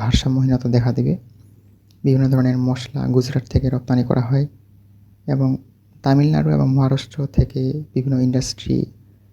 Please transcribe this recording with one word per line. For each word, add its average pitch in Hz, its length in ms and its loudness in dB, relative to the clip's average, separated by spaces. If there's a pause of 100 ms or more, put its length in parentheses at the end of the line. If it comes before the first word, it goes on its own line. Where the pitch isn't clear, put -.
ভারসাম্যহীনতা 131 760 0
দেখা 123 220 2
দিবে। 135 160 0 (920)
বিভিন্ন 135 280 4
ধরনের 127 240 2 (100)
মশলা 127 340 -4 (140)
গুজরাট 127 380 0
থেকে 131 220 0
রপ্তানি 123 340 0
করা 123 200 0
হয় 139 160 0 (880)
এবং 135 160 0 (540)
তামিলনাড়ু 151 540 2
এবং 139 180 2
মহারাষ্ট্র 135 420 0 (200)
থেকে 131 240 0 (320)
বিভিন্ন 135 220 -2 (120)
ইন্ডাস্ট্রি - 500 -2 (560)